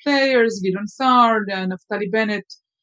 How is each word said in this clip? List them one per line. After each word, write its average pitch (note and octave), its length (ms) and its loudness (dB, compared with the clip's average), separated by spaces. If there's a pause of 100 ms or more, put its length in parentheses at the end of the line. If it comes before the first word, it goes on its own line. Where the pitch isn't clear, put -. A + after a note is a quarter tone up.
players, C4 600 2
Gideon G3 240 -2
Saar, A#3+ 540 2 (100)
uh, F#3+ 160 -4
Naftali G3 440 -6
Bennett, G#3+ 340 -2 (380)